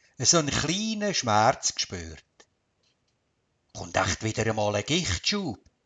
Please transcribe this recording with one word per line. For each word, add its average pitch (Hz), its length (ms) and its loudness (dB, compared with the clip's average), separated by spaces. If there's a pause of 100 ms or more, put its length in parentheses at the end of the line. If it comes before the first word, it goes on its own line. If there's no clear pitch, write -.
(180)
so 165 220 4
einen 147 100 0
kleinen 208 640 -2
Schmerz 110 640 2
gespürt. 82 480 -8 (1500)
Kommt 90 240 -6
echt 95 260 0
wieder 110 240 0
einmal 104 280 0
ein 104 100 -2
Gichtschub, 160 760 -2 (260)